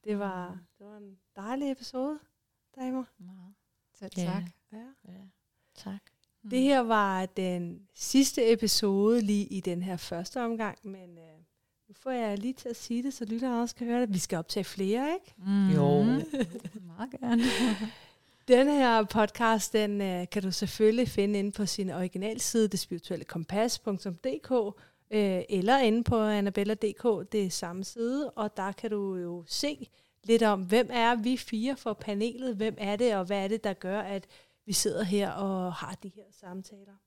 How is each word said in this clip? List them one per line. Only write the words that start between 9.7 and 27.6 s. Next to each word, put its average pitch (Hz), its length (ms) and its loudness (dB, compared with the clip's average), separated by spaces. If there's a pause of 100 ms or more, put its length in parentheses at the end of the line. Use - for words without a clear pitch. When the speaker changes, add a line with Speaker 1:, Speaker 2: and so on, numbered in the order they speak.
Speaker 1:
her 185 140 -4
første 180 460 -8
omgang, 226 400 -4
men, 185 360 -16
øh, 165 60 -20 (640)
nu 208 60 -20
får - 160 -10
jeg 220 280 -2
lige 240 160 -4
til - 140 -12
at 233 80 -6
sige 240 260 -4
det, 269 120 -2
så 240 100 -8
lytterne 233 380 -2
også 233 120 -4
kan 240 120 -8
høre 240 140 2
det. 220 140 0
Vi 185 40 2
skal 170 200 -2
optage 175 260 -4
flere, 226 500 -2
ikke? - 240 -10
Speaker 2:
Mm. 196 300 4
Speaker 3:
Jo. 143 340 6 (400)
Speaker 2:
<laughs> 180 540 -8
Meget 233 140 -8 (100)
gerne. 233 280 2
<laughs> 220 440 0 (560)
Speaker 1:
Den 254 200 8
her 247 360 6
podcast, 214 680 2
den, 208 280 0
øh, 180 280 -4
kan 208 140 -2
du 190 100 -2
selvfølgelig 220 560 2
finde 202 300 0
inde 202 140 -2
på 202 140 -2
sin 190 240 -4
originalside, 202 800 0
det 190 120 -2
spirituelle - 440 -8
kompas 202 540 -2
punktum 196 360 -6
D 165 120 -10 (160)
K, - 80 -10 (600)
øh, 202 380 2
eller 208 300 2
inde 233 260 4
på 233 160 2
Annabella 208 540 0
D 208 200 -2
K, 196 380 -2
det 208 140 0
er 180 40 -2
samme 180 340 -6